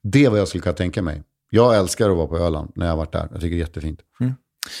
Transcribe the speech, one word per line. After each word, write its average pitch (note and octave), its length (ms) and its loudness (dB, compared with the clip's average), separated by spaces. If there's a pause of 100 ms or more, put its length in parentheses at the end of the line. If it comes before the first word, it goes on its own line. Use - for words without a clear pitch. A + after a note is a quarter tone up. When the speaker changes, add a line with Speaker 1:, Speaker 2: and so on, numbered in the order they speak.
Speaker 1:
det C3+ 220 2
är B2+ 40 6
vad G#2 100 2
jag F#2+ 80 2
skulle F2 140 -6
kunna F2 140 -2
tänka F#2 260 -4
mig. D2+ 220 -6 (260)
Jag A2+ 280 6
älskar G2+ 320 2
att F2+ 80 2
vara D#2+ 100 0
på D#2+ 100 -4
Öland D#2+ 380 -2
när F2+ 100 -4
jag E2 80 0
har D#2+ 40 -2
varit D#2+ 140 -4
där. D#2+ 200 -4
Jag D#2+ 100 -10
tycker E2+ 80 -2
det E2+ 60 -4
är E2+ 120 -2
jättefint. D#2+ 320 -8 (200)
Speaker 2:
Mm. B2+ 140 -2 (460)